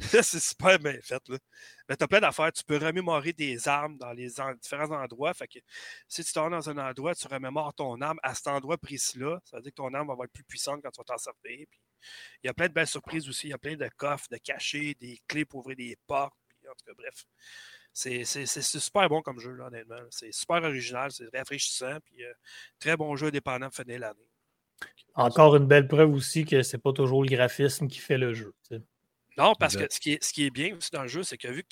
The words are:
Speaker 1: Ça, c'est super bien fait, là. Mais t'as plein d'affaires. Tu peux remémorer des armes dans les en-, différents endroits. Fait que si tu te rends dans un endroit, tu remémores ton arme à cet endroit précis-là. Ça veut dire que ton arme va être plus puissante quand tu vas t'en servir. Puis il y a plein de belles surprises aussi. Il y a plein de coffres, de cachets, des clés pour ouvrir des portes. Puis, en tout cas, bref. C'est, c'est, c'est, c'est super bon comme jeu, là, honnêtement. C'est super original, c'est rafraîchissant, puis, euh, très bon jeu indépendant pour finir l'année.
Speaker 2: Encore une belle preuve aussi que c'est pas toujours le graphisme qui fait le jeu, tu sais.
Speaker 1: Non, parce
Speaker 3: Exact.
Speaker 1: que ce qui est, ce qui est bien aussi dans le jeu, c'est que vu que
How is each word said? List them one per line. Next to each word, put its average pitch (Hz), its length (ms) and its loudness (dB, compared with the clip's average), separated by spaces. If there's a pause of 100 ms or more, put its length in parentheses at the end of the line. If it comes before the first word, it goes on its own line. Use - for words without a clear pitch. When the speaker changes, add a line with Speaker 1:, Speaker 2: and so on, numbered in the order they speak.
Speaker 1:
Ça, 220 220 4
c'est 165 180 -2
super - 380 4
bien 147 240 -4
fait, 127 260 -6
là. 131 100 -8 (500)
Mais 135 80 -4
t'as 151 100 2
plein 202 140 6
d'affaires. 160 320 2
Tu - 120 -8
peux 147 120 0
remémorer 160 560 0
des 143 360 -4
armes 147 300 0
dans 123 140 -12
les 123 280 -10
en-, 135 140 -4
différents 147 360 -6 (120)
endroits. 127 320 -4
Fait 123 140 -10
que 127 100 -20 (500)
si 165 160 -8
tu - 80 -6
te 165 60 -2
rends 160 120 0
dans 160 180 -4
un 147 100 -6
endroit, 135 360 -4
tu - 140 -10
remémores 139 460 -6
ton 123 260 -6
arme 156 220 -4
à 127 120 -2
cet - 140 -6
endroit 143 300 -2
précis-là. 143 680 -6
Ça - 120 -18
veut 113 60 -12
dire 139 100 -14
que - 40 -20
ton 131 180 -8
arme 147 220 -4
va 123 80 -8
être - 80 -16
plus - 120 -20
puissante - 380 -6
quand 135 80 -10
tu - 100 -20
vas 120 40 -16
t'en 120 140 -6
servir. 123 520 -12
Puis - 100 -20 (600)
il 127 40 -4
y 127 40 0
a - 40 -8
plein 175 140 2
de 160 40 -2
belles 165 140 2
surprises 151 420 -6
aussi. 139 200 -8
Il - 20 -10
y 139 40 -8
a 123 40 -12
plein 156 180 -8
de 135 200 -6
coffres, 143 340 -4
de 120 80 -10
cachets, 143 640 -6
des 123 280 -18
clés 147 160 -2
pour 135 160 -12
ouvrir 131 160 -12
des 123 200 -12 (100)
portes. 139 280 -2 (140)
Puis, - 200 -20
en 135 40 -20
tout - 140 -20
cas, 104 100 -20
bref. - 280 -16 (680)
C'est, 123 320 -4
c'est, 139 220 -4
c'est, 135 160 -4
c'est - 180 -2
super 196 280 4
bon 156 140 0
comme 127 180 -12
jeu, 123 120 -14
là, 127 140 -14
honnêtement. 113 300 -14 (140)
C'est - 220 -14
super 170 300 0
original, 131 500 -2
c'est 117 220 -14
rafraîchissant, 135 720 -4
puis, 123 200 -20
euh, 120 80 -16 (460)
très 156 180 2
bon 151 200 -2
jeu 151 120 0
indépendant 135 420 -4
pour - 120 -16
finir 123 180 -10
l'année. 110 280 -10 (840)
Speaker 2:
Encore 147 420 10
une 139 100 8
belle 139 220 10
preuve 151 240 8
aussi 147 320 0
que 135 180 4
c'est 120 160 -4
pas 139 140 2
toujours 135 320 4
le 135 60 0
graphisme 131 580 2
qui - 100 -8
fait 135 200 0
le 123 160 0
jeu, 110 180 -10 (160)
tu 117 80 -10
sais. 117 60 -10 (560)
Speaker 1:
Non, 196 200 8
parce 147 160 2
Speaker 3:
Exact. 98 140 -2
Speaker 1:
que - 60 -6
ce - 60 -4
qui 147 120 0
est, 151 120 -2
ce - 80 -2
qui 147 140 0
est 135 40 0
bien 151 260 -4
aussi - 160 -8
dans 143 100 -6
le 127 60 -6
jeu, 160 140 -6
c'est 139 160 -6
que 123 100 -8
vu 135 140 -6
que - 100 -18